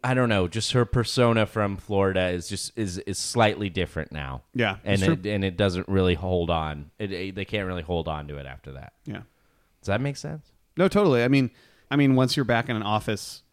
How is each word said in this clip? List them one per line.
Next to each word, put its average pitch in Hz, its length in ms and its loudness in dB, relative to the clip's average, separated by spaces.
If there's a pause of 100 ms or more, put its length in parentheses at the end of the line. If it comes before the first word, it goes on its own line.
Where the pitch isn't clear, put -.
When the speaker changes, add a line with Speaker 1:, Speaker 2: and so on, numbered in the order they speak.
Speaker 1:
I 127 100 0
don't 127 160 2
know, 95 180 2
just - 240 -4
her 120 140 4
persona 117 600 2
from 101 320 -2
Florida 95 520 0
is 90 180 -4
just, - 300 -8
is, 95 220 -4
is - 180 -6
slightly 107 520 0
different 82 420 -4
now. 67 320 -8 (100)
Speaker 2:
Yeah, 107 320 -2
Speaker 1:
And 101 100 0
Speaker 2:
it's 95 80 2
true. 92 180 4
Speaker 1:
it, 95 40 -12
and 104 180 0
it 90 140 -2
doesn't 92 320 0
really 92 240 4
hold 87 360 0
on. 76 500 -4
It, 101 120 -6
it, 92 240 -8
they 98 100 -6
can't 101 220 -4
really 90 140 -6
hold 82 260 -4
on 76 200 -8
to 73 100 -10
it 67 80 -12
after 69 280 -16
that. - 200 -18 (120)
Speaker 2:
Yeah. 104 160 -10 (600)
Speaker 1:
Does - 60 -8
that 101 120 0
make 139 180 -4
sense? 151 280 -12 (320)
Speaker 2:
No, 185 100 4
totally. 156 360 4
I 123 40 2
mean, 135 240 4 (380)
I 135 60 -2
mean, 135 200 6
once 127 220 4
you're 135 80 0
back 117 240 0
in 117 60 -2
an 107 80 -4
office 107 580 -4 (120)